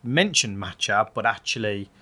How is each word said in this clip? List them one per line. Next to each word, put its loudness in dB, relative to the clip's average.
mention 2
matcha, 0
but -2
actually -2